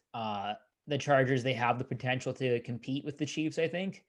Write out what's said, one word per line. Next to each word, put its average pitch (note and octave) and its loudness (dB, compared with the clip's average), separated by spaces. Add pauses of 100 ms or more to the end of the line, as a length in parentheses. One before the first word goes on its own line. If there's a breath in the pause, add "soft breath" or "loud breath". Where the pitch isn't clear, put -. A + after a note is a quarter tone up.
(120)
uh, G#2 -4 (340)
the C#3+ 0
Chargers, C3+ 4
they C3 0
have A#2+ 2
the C3 -4
potential B2+ -2
to A#2+ 0
compete A#2+ -6
with C#3+ -6
the D#3 -4
Chiefs, D#3 -4
I E3 2
think. F3+ -6